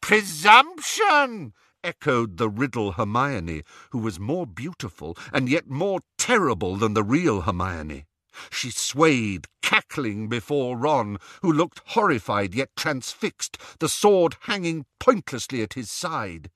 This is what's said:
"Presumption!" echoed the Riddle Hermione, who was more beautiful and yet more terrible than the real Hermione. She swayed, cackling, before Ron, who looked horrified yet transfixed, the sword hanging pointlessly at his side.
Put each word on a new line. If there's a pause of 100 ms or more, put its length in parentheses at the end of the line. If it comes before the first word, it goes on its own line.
"Presumption!" (280)
echoed
the
Riddle
Hermione, (280)
who
was
more
beautiful (160)
and
yet
more (160)
terrible
than
the
real
Hermione. (440)
She
swayed, (140)
cackling,
before
Ron, (220)
who
looked (160)
horrified
yet
transfixed, (220)
the
sword
hanging (120)
pointlessly
at
his
side.